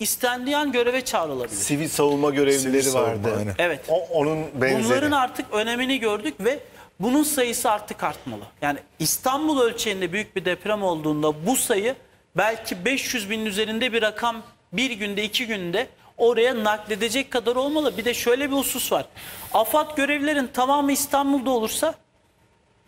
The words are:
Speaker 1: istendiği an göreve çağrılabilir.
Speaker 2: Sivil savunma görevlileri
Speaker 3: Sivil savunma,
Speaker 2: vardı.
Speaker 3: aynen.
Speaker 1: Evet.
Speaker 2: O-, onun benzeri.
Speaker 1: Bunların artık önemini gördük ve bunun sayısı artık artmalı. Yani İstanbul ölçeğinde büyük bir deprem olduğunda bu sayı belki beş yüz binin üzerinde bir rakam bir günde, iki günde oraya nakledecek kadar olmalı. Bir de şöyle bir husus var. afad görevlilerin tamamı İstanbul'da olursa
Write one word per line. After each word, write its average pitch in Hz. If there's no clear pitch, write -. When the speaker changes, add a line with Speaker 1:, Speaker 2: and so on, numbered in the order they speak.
Speaker 1:
istendiği 247
an 294
göreve 247
çağrılabilir. 151
Speaker 2:
Sivil 147
savunma 143
görevlileri 135
Speaker 3:
Sivil -
savunma, 127
Speaker 2:
vardı. 110
Speaker 3:
aynen. 104
Speaker 1:
Evet. 165
Speaker 2:
O-, 165
onun 156
benzeri. 131
Speaker 1:
Bunların 269
artık 269
önemini 240
gördük 214
ve 254
bunun 247
sayısı 247
artık -
artmalı. 127
Yani 143
İstanbul 269
ölçeğinde 208
büyük 208
bir 160
deprem 202
olduğunda 156
bu 254
sayı 226
belki 208
beş 254
yüz 208
binin 220
üzerinde 220
bir 226
rakam 220
bir 240
günde, 202
iki 220
günde 202
oraya 233
nakledecek 214
kadar 240
olmalı. 277
Bir 220
de 240
şöyle 262
bir 277
husus 254
var. 151
afad 302
görevlilerin 285
tamamı 277
İstanbul'da 277
olursa 254